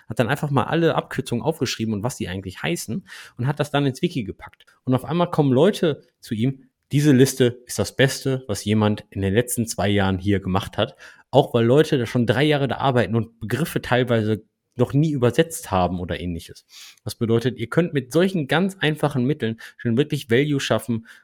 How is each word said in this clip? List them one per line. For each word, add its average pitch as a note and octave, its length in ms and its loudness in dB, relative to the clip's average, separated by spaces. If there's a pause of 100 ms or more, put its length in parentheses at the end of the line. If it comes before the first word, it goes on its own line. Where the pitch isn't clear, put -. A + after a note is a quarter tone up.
hat - 100 -4
dann A#2 80 0
einfach D3 220 -4
mal C3+ 140 2
alle D#3+ 320 0
Abkürzungen - 460 -4
aufgeschrieben A#2 520 -2
und G2 100 -2
was B2+ 140 -6
die - 100 -6
eigentlich F#2 340 -8
heißen E3+ 460 -6 (300)
und B2 100 -2
hat D3 140 -2
das C#3+ 100 -6
dann C#3+ 140 2
ins C3 160 -2
Wiki F3 220 -2
gepackt. - 420 -14 (180)
Und B2+ 100 0
auf B2+ 120 0
einmal E3+ 240 0
kommen C#3+ 240 2
Leute E3 480 2 (180)
zu - 140 -12
ihm, B2 300 -2 (280)
diese D3 220 6
Liste B2+ 520 4
ist - 140 -6
das - 160 -4
Beste, C3 520 0
was - 180 -6
jemand G#2+ 440 2
in - 120 -6
den F#2+ 120 2
letzten A#2 340 0
zwei G2+ 200 -2
Jahren F#2+ 320 2
hier F#2+ 220 0
gemacht F#2 360 -4
hat, G#2+ 200 -2 (340)
auch C#3+ 220 4
weil A#2 120 2
Leute D3 320 4
da A#2+ 80 -2
schon A#2+ 200 0
drei A2+ 180 2
Jahre C#3+ 240 2
da B2 100 -4
arbeiten A#2+ 380 2
und A2+ 240 -4
Begriffe A#2+ 420 -4
teilweise A2+ 640 0 (320)
noch B2 180 0
nie D3+ 180 2
übersetzt C#3+ 600 0
haben F2+ 280 0
oder F2 200 -6
ähnliches. E2+ 460 -10 (400)
Das - 100 -10
bedeutet, A2+ 420 0
ihr A2 100 -8
könnt E3+ 260 0
mit C3 180 -4
solchen E3+ 360 0
ganz F#3 320 0
einfachen D3 440 0
Mitteln A#2 380 -2 (160)
schon A#2 180 -2
wirklich D3 340 -2
Value C#3 300 2
schaffen A2+ 480 -2 (160)